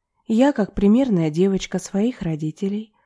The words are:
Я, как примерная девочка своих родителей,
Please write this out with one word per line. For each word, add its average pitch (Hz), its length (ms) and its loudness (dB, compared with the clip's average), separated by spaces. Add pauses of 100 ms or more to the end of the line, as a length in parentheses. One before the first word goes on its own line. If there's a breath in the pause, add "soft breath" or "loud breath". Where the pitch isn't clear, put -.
(260)
Я, 247 260 2
как 202 220 -4
примерная 202 560 2
девочка 185 480 -2
своих 214 440 -4
родителей, 170 720 -6 (120)